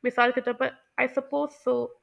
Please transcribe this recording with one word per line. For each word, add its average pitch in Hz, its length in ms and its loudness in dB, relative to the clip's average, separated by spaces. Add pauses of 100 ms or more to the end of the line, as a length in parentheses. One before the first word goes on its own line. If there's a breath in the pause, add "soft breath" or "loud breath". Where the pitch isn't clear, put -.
मिसाल 247 280 4
के 254 100 0
तौर 247 120 -4
पर - 340 -6 (120)
I - 40 4
suppose 277 480 -2 (160)
so। 240 200 0 (140)